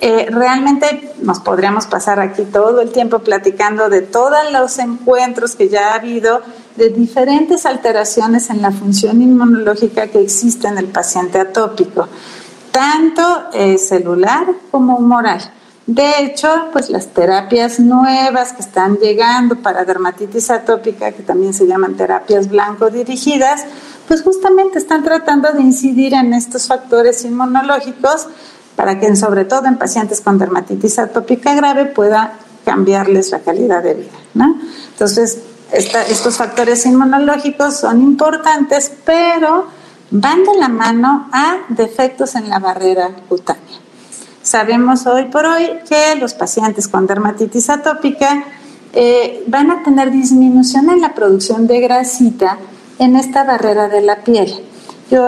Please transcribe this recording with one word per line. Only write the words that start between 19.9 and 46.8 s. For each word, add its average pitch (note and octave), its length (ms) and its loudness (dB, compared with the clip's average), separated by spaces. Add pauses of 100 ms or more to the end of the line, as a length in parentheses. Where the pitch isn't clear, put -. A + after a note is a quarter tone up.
atópica, A3+ 600 -2
que G3 140 -14
también F#3+ 300 -2
se G3 120 2
llaman F#3+ 300 0
terapias F#3+ 520 0
blanco G#3 420 0
dirigidas, C4 760 -2 (420)
pues, D#4+ 160 0
justamente F#4+ 560 2
están D4+ 240 -2
tratando D4+ 480 0
de D4 120 0
incidir C4 520 2
en B3 200 2
estos A#3+ 340 -4
factores A#3+ 560 0
inmunológicos C4 1040 -2 (480)
para G3 240 -2
que, G#3 160 2
sobre G3+ 280 0
todo C4 220 -2
en B3+ 100 2
pacientes G#3 440 -4
con G3 180 0
dermatitis F#3+ 640 -2
atópica A#3+ 540 -2
grave, C#4+ 320 2
pueda G#3+ 480 0 (300)
cambiarles G3 680 0
la F3+ 80 -4
calidad F3 420 -2
de E3+ 120 0
vida, - 240 -14 (160)
¿no? C4+ 220 2 (360)
Entonces, A3 480 -2 (320)
esta, A3 340 -2
estos A3 300 -2
factores A#3+ 500 0
inmunológicos C#4 920 0
son A#3 240 2
importantes, D4+ 880 0 (120)
pero E4 600 2 (440)
van C#4+ 340 2
de G4+ 140 2
la D4 100 2
mano A#3 640 0
a D4+ 240 0 (140)
defectos B3+ 680 -2
en G#3+ 140 -8
la G3 80 -2
barrera F#3 520 -2 (180)
cutánea. F3+ 340 -4 (800)
Sabemos B3 640 0
hoy B3+ 180 2
por C#4+ 200 -2
hoy E4 420 -2
que D4+ 300 2
los B3 160 -4
pacientes G#3 560 -4